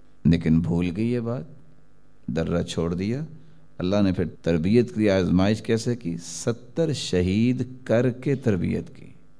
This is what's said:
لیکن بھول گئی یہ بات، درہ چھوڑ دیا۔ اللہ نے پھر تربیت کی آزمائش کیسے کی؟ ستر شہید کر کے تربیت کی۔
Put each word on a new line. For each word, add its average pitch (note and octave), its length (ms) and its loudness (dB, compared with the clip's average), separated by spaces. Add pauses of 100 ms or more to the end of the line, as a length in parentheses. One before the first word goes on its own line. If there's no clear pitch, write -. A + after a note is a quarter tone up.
(240)
لیکن E2 360 4
بھول F2 360 0
گئی A2+ 160 0
یہ A#2+ 80 0
بات، A#2+ 240 -4 (840)
درہ E2+ 360 0
چھوڑ E2+ 300 -2
دیا۔ G#2+ 300 -2 (540)
اللہ F#2 260 0
نے F#2 80 6
پھر F2+ 120 0 (180)
تربیت F#2 540 4
کی G#2+ 140 4
آزمائش F#2+ 520 4
کیسے A2+ 340 0
کی؟ E2+ 280 -6
ستر - 720 -4
شہید A2 720 2 (200)
کر B2 260 4
کے C3+ 260 0
تربیت F#2 600 -2
کی۔ - 100 -18 (340)